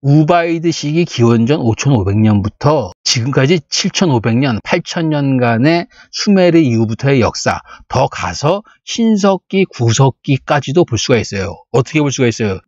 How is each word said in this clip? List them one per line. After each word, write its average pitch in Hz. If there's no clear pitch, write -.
우바이드 165
시기 156
기원전 120
오천오백 107
년부터 107
지금까지 139
칠천오백 127
년, 131
팔천 170
년간의 135
수메르 180
이후부터의 120
역사, 98
더 131
가서 165
신석기, 196
구석기까지도 135
볼 110
수가 123
있어요. 98
어떻게 135
볼 143
수가 127
있어요? 107